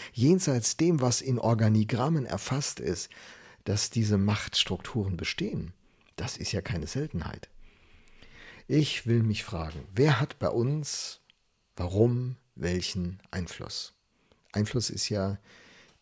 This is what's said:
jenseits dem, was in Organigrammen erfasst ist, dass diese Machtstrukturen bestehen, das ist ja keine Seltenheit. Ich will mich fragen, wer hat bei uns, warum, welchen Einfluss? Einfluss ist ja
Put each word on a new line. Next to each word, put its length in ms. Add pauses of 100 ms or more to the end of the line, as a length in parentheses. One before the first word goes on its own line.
(140)
jenseits 640
dem, 240
was 200
in 180
Organigrammen 840
erfasst 540
ist, 300 (560)
dass 240
diese 280
Machtstrukturen 1000
bestehen, 560 (420)
das 220
ist 160
ja 80
keine 260
Seltenheit. 640 (1200)
Ich 380
will 160
mich 200
fragen, 400 (100)
wer 280
hat 180
bei 100
uns, 680 (600)
warum, 580 (180)
welchen 680 (100)
Einfluss? 640 (580)
Einfluss 380
ist 180
ja 320 (640)